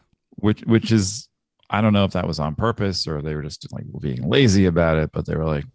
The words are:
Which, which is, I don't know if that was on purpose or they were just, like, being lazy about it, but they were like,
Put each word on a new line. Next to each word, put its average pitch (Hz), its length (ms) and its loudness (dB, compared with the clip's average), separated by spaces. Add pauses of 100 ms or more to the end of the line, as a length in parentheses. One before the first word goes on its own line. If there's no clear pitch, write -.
(340)
Which, - 280 0
which 113 280 2
is, 107 380 0 (420)
I 101 100 0
don't 107 120 4
know 101 120 4
if 92 80 0
that 90 140 -4
was 78 140 -4
on 76 160 -4
purpose 104 500 -2
or 76 160 -6
they 76 140 -6
were 73 80 -6
just, - 280 -14
like, 71 120 -12 (160)
being 64 280 -4
lazy 107 380 4
about 82 320 2
it, 76 140 -2
but 80 140 -6
they 78 100 -4
were 78 80 -2
like, 76 200 -2 (100)